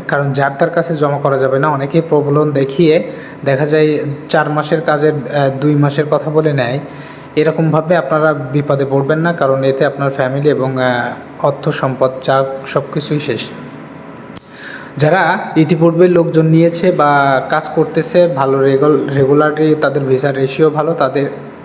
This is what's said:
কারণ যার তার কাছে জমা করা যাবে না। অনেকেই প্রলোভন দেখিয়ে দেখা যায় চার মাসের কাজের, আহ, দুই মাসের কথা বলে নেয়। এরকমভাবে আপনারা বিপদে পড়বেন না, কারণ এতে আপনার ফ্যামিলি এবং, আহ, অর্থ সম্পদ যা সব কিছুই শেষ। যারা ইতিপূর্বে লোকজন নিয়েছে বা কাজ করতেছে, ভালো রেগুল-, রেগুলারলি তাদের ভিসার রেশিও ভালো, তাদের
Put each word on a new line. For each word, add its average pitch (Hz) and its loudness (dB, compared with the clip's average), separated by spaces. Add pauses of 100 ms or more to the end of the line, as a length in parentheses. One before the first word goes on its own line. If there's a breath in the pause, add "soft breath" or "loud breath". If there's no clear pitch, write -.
কারণ 143 0
যার 139 0
তার 160 2
কাছে 165 -2
জমা 143 0
করা 139 0
যাবে 135 0
না। 151 0
অনেকেই 143 0
প্রলোভন 147 2
দেখিয়ে 151 2 (340 loud breath)
দেখা 139 0
যায় 156 2 (300)
চার 151 2
মাসের 151 -2
কাজের, 151 2
আহ, 139 -2 (120)
দুই 151 2
মাসের 143 2
কথা 147 0
বলে 156 2
নেয়। 131 -2 (580 loud breath)
এরকমভাবে 160 2
আপনারা 156 0
বিপদে 139 -2
পড়বেন 139 0
না, 170 0
কারণ 135 0
এতে 135 2
আপনার 139 -2
ফ্যামিলি 139 -2
এবং, 131 0
আহ, 123 -2
অর্থ 143 -2
সম্পদ 131 0 (120)
যা 135 2 (220)
সব 143 -2 (100)
কিছুই 147 -4
শেষ। 113 -4 (1600 loud breath)
যারা 170 2 (180)
ইতিপূর্বে 165 4
লোকজন 165 2
নিয়েছে 170 4
বা 143 2
কাজ 156 -2
করতেছে, 170 2
ভালো 135 0
রেগুল-, 135 2
রেগুলারলি 151 4
তাদের 139 0
ভিসার 135 0
রেশিও 135 0
ভালো, 156 -2
তাদের 139 0 (380)